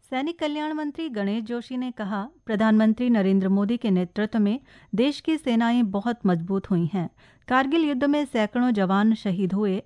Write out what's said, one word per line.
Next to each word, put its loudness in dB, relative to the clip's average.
सैनिक -4
कल्याण -4
मंत्री -6
गणेश -4
जोशी -8
ने -6
कहा, -6
प्रधानमंत्री 4
नरेंद्र 4
मोदी 2
के -2
नेतृत्व 0
में 2
देश 0
की -2
सेनाएं 0
बहुत -4
मजबूत -2
हुई 0
हैं। -2
कारगिल 2
युद्ध -2
में 2
सैकड़ों 0
जवान 2
शहीद -2
हुए, -2